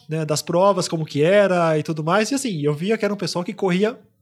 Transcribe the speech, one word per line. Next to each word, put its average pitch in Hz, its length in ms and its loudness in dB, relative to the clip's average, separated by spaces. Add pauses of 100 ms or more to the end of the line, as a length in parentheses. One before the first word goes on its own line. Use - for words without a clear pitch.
né, 156 160 -4
das 147 160 -2
provas, 185 460 2
como 160 180 -4
que 143 160 -2
era 175 560 4
e 151 60 -2
tudo 160 200 -6
mais. 202 280 0
E 277 40 -2
assim, 226 260 -4
eu 147 120 0
via 190 240 -2
que 220 80 -2
era 202 80 -2
um 202 40 -6
pessoal 175 280 -4
que 220 80 -6
corria 196 440 0 (240)